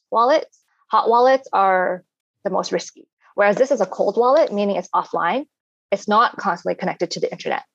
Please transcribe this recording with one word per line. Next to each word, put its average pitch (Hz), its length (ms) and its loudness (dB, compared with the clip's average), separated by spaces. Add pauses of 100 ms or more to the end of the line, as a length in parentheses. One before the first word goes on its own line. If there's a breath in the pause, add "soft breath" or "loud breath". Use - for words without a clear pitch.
(120)
wallets. 247 500 0 (300)
Hot 220 180 0
wallets 254 420 4
are 185 520 0 (420)
the 196 60 -6
most 185 200 -4
risky. - 360 -8 (260 soft breath)
Whereas 202 240 2
this 262 140 2
is 226 100 0
a 185 40 -2
cold - 320 -4
wallet, 254 360 2
meaning 202 240 -2
it's 180 120 -6
offline. 180 560 -4 (460)
It's 196 160 -4
not 220 300 2
constantly 180 380 -4
connected 170 360 -6
to - 80 -8
the 156 100 -2
internet. - 340 -8 (120)